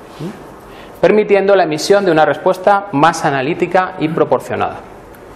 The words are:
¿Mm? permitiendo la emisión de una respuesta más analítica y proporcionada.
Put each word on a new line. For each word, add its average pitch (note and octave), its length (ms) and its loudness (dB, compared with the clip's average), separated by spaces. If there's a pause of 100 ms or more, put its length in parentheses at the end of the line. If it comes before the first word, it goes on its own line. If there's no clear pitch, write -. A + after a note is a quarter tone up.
(200)
¿Mm? - 840 -18
permitiendo G3 540 2
la F#3+ 80 4
emisión F3+ 420 0
de F3+ 60 2
una D#3 140 4
respuesta F#3 680 0
más D#3+ 320 2
analítica E3 760 -2
y D#3 80 -2
proporcionada. B2+ 720 -4 (580)